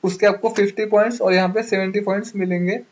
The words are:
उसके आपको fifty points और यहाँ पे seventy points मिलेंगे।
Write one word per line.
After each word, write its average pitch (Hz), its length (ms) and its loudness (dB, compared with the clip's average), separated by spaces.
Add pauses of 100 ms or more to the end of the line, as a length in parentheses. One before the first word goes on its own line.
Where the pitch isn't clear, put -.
उसके 190 220 0
आपको 202 240 2
fifty 214 360 0
points 208 360 2
और 190 120 4
यहाँ 185 160 2
पे 214 140 -2
seventy 190 360 -2
points 202 360 -4
मिलेंगे। 180 440 -2 (120)